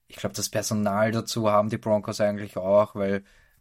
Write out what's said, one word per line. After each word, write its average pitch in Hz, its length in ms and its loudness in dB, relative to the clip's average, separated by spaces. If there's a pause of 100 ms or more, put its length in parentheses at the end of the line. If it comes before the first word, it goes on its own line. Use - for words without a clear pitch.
Ich - 80 -20
glaub, - 180 -6
das - 160 -6
Personal 107 600 0
dazu 110 400 -2
haben 104 200 2
die 113 60 -4
Broncos 107 440 -2
eigentlich 104 360 -2
auch, 101 380 2
weil 98 300 -2 (360)